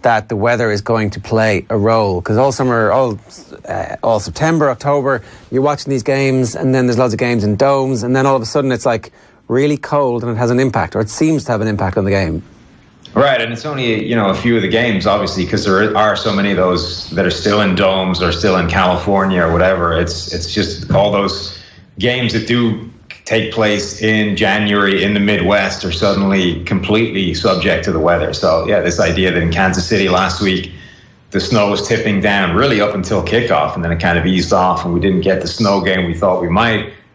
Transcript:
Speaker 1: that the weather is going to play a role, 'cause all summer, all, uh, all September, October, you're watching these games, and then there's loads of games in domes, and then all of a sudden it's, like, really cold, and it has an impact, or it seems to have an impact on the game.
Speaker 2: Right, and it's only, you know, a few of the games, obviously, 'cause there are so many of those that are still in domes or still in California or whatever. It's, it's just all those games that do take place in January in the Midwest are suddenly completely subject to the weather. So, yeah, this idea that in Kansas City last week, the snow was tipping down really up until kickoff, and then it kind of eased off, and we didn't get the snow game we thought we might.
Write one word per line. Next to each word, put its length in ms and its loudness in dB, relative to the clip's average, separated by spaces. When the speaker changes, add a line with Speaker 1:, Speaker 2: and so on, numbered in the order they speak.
Speaker 1:
that 280 0
the 80 -4
weather 340 0
is 100 -2
going 300 0
to 80 -10
play 500 0
a 80 -2
role, 440 2
'cause 160 -2
all 160 2
summer, 380 0
all, 280 0
uh, 340 -6
all 180 2
September, 500 0
October, 520 0
you're 100 0
watching 300 -2
these 120 -2
games, 520 0
and 180 0
then 140 2
there's 100 0
loads 160 2
of 60 -4
games 240 0
in 120 2
domes, 460 2
and 140 0
then 100 2
all 120 4
of 40 0
a 60 -8
sudden 240 0
it's, 140 -4
like, 260 -2
really 300 2
cold, 460 -2
and 80 -4
it 80 -2
has 100 2
an 120 2
impact, 340 -2
or 60 0
it 80 -2
seems 340 0
to 80 -6
have 100 0
an 60 -2
impact 300 -2
on 80 0
the 60 0
game. 300 0
Speaker 2:
Right, 260 4
and 100 -4
it's 140 -10
only, 400 -2
you 100 -2
know, 140 2
a 60 0
few 200 0
of 60 2
the 60 0
games, 400 0
obviously, 360 0
'cause 220 -2
there 320 2
are 180 2
so 160 -2
many 200 0
of 60 0
those 520 -2
that 160 -2
are 60 0
still 300 0
in 120 2
domes 480 0
or 100 2
still 260 0
in 100 0
California 720 0
or 100 2
whatever. 480 2
It's, 320 -4
it's 220 -6
just 380 -4
all 200 4
those 460 -4
games 360 -2
that 120 -2
do 420 0
take 260 0
place 520 -2
in 320 0
January 680 2
in 120 0
the 40 2
Midwest 640 0
are 80 -4
suddenly 720 0
completely 680 0
subject 520 0
to 60 -2
the 80 -2
weather. 320 2
So, 360 0
yeah, 140 2
this 180 -2
idea 320 2
that 100 0
in 100 0
Kansas 360 0
City 200 0
last 320 0
week, 320 -2
the 80 -2
snow 320 2
was 160 -2
tipping 340 0
down 340 0
really 240 2
up 140 0
until 300 -2
kickoff, 500 0
and 100 -4
then 80 -2
it 80 -2
kind 200 0
of 80 0
eased 260 0
off, 320 2
and 80 -2
we 60 0
didn't 220 2
get 200 0
the 60 -6
snow 340 0
game 240 0
we 80 -4
thought 300 0
we 60 -4
might. 440 0